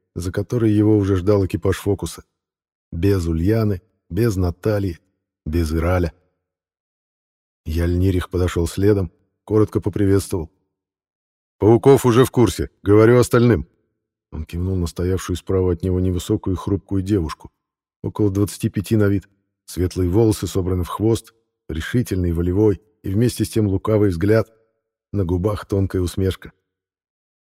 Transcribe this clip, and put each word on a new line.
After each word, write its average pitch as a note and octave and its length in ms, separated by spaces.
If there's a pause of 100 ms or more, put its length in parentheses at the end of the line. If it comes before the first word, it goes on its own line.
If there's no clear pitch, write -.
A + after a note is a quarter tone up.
(160)
за F2+ 160
которой A2+ 400
его G#2+ 260
уже G2 200
ждал G2 280
экипаж F2+ 320
«Фокуса». - 460 (680)
Без F2+ 340
Ульяны, G2 540 (280)
без G2+ 280
Натальи, F#2+ 640 (460)
без D#2 280
Ираля. E2+ 400 (1500)
Яльнирих F2 640
подошел F2 380
следом, G2 440 (320)
коротко G#2+ 380
поприветствовал. G2 680 (1080)
«Пауков A#2+ 460
уже B2 180
в - 80
курсе, G#2 380 (140)
говорю A2 360
остальным». A#2+ 480 (640)
Он D#2 140
кивнул F#2 300
на F2 120
стоявшую F2+ 500
справа F#2 360
от E2 100
него F#2 160
невысокую F#2 560
и - 20
хрупкую G2 440
девушку, F#2 500 (520)
около G#2+ 260
двадцати G2+ 400
пяти G#2+ 260
на G#2 120
вид. G2+ 200 (380)
Светлые F2+ 440
волосы G#2+ 380
собраны F2+ 360
в E2+ 40
хвост, - 460 (340)
решительный, F2+ 640
волевой F2+ 500 (220)
и G2 60
вместе A2 340
с G2+ 60
тем G#2+ 180
лукавый G2+ 420
взгляд, G#2 440 (580)
на G2+ 140
губах F#2 400
тонкая G2 360
усмешка. F#2+ 520 (1040)